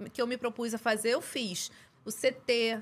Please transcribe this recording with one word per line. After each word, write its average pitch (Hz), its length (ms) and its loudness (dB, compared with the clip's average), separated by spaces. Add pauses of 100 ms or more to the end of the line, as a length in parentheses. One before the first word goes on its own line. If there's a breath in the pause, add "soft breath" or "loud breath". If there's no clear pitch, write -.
(120)
que - 80 -6
eu 240 60 4
me 240 100 -2
propus 240 380 -2
a 226 60 -2
fazer, 220 300 2
eu 277 120 4
fiz." 220 480 -4 (340 loud breath)
O - 60 -8
C - 220 2
T, 226 500 2